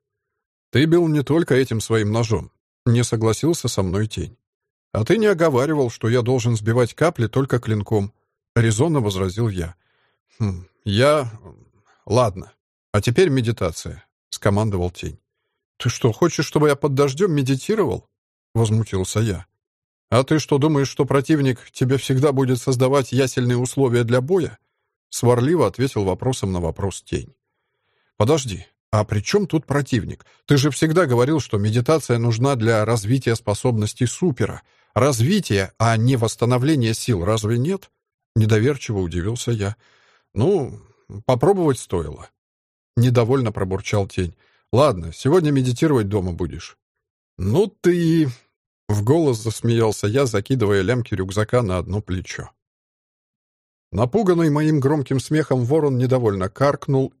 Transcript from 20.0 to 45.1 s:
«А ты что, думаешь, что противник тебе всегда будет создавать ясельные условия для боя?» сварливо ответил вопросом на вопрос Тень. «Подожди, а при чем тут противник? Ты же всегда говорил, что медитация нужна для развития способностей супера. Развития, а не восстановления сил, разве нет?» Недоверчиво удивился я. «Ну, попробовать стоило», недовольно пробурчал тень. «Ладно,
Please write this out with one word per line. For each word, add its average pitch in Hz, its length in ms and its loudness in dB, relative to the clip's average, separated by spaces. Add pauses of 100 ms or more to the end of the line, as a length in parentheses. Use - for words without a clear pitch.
«А 127 160 4
ты 156 140 2
что, 143 200 0
думаешь, 139 300 2
что - 160 -2
противник 135 680 0
тебе 131 280 0
всегда 135 340 0
будет 131 260 0
создавать 131 540 0
ясельные 123 460 0
условия 123 460 0
для 123 160 2
боя?» 156 380 -2 (520)
сварливо 123 560 2
ответил 113 380 -2
вопросом 98 480 -2
на 90 80 -2
вопрос 87 420 -6
Тень. - 320 -8 (840)
«Подожди, 117 460 0 (240)
а 107 140 2
при 104 160 -4
чем 202 260 0
тут 156 180 -4
противник? 131 640 -4 (180)
Ты 143 140 2
же 147 120 0
всегда 160 360 2
говорил, 127 340 2
что - 160 -4
медитация 120 600 0
нужна 117 360 0
для 110 300 2
развития 117 500 0
способностей 107 680 -2
супера. 123 560 -2 (320)
Развития, 120 840 0
а 117 180 2
не 123 200 2
восстановления 120 760 0
сил, 101 320 -2
разве 107 320 0
нет?» 170 340 -4 (460)
Недоверчиво 110 640 2
удивился 92 540 -4
я. 101 220 -4 (600)
«Ну, 135 480 -2 (420)
попробовать 151 540 2
стоило», 76 500 -8 (680)
недовольно 120 580 2
пробурчал 98 540 -4
тень. 90 300 -6 (340)
«Ладно, 98 440 2